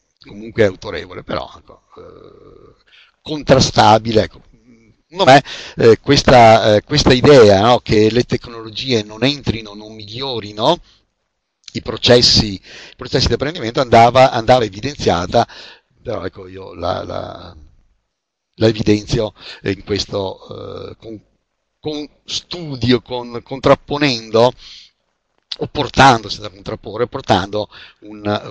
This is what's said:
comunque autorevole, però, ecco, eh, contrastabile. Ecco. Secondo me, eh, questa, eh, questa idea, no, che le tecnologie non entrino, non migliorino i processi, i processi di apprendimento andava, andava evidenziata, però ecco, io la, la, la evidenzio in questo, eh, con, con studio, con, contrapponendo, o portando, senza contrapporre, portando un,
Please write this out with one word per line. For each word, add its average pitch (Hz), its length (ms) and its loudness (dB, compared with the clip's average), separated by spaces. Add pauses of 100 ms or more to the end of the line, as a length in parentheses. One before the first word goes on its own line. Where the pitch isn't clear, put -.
(200)
comunque 107 460 -4
autorevole, 92 580 -10
però, - 320 -10
ecco, - 280 -20 (140)
eh, - 840 -20 (380)
contrastabile. 113 1040 2
Ecco. - 180 -12 (680)
Secondo 175 220 2
me, 139 100 8 (360)
eh, 117 240 4
questa, 113 760 6
eh, 101 80 0
questa 147 300 0
idea, 123 480 6
no, 120 180 2
che 110 320 2
le 120 120 0
tecnologie 113 800 -6
non 110 200 -8
entrino, 110 500 -6
non 107 220 -18
migliorino 110 880 -6 (920)
i 110 80 -10
processi, 117 720 0
i 92 60 -18 (360)
processi 127 300 -4
di 117 60 -2
apprendimento 131 460 -6
andava, 120 520 4
andava 120 340 2
evidenziata, 104 800 -4 (560)
però 101 220 -10
ecco, 92 240 -14
io 95 240 -18
la, 90 320 -6
la, 92 500 -14 (1000)
la 110 120 -2
evidenzio 107 640 -2 (300)
in 98 220 -6
questo, 98 1040 -10
eh, 92 80 -20
con, 110 240 -20 (580)
con 151 300 -12 (160)
studio, 127 760 -4
con, 120 420 -12
contrapponendo, 127 1120 0 (1080)
o 143 80 -8
portando, 120 600 0
senza 104 220 -12
contrapporre, 104 580 -10
portando 104 640 -4 (320)
un, 107 220 -20 (280)